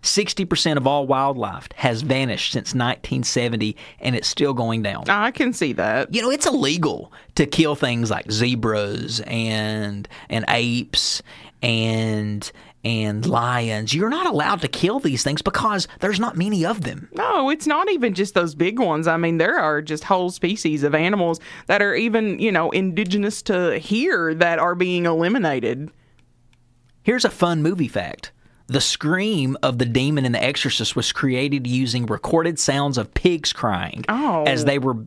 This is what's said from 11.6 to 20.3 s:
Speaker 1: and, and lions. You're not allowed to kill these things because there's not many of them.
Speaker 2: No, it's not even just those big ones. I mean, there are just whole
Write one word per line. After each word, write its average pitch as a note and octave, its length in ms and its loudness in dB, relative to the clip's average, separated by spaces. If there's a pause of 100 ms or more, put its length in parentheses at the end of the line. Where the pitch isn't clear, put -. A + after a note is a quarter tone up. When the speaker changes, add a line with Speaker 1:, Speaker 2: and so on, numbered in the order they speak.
Speaker 1:
and, A2 880 -2 (340)
and A2 400 -2
lions. A#2 680 0
You're G3 160 0
not E4 160 -2
allowed F#3+ 360 0
to D3+ 60 -2
kill G#3 300 2
these C#3+ 240 0
things D3 180 -2
because G3+ 460 0 (140)
there's F#3+ 180 0
not A3+ 180 -2
many F3+ 300 0
of G#3+ 160 -2
them. - 300 -8
Speaker 2:
No, G4 360 0
it's D4+ 200 -2
not D#4+ 220 2
even B3 220 2
just F#3+ 220 -2
those E3+ 220 2
big F#3+ 240 2
ones. D#3+ 260 2
I E3 100 4
mean, E3 220 2
there A3 220 4
are D#3 200 2
just D3+ 220 -6
whole F#3 280 0